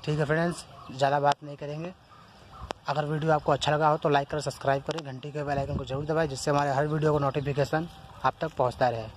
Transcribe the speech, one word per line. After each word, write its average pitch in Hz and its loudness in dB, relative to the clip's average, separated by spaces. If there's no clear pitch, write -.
ठीक 151 -2
है 151 2
friends, 165 -2
ज़्यादा 139 2
बात 143 0
नहीं 143 -12
करेंगे। 156 -10
अगर 147 0
वीडियो 156 0
आपको 151 4
अच्छा 147 2
लगा 151 4
हो 151 4
तो 160 0
like 143 4
करें, 151 -4
subscribe 139 0
करें, 147 -6
घंटी 135 -8
के 147 -6
bell 143 0
icon 139 -2
को 135 -6
जरूर 135 -4
दबाएं, 160 2
जिससे 135 -2
हमारे 143 2
हर 147 2
वीडियो 151 2
को 147 2
नोटिफिकेशन 143 0
आप 131 4
तक 160 -4
पहुंचता 127 2
रहे। 113 -4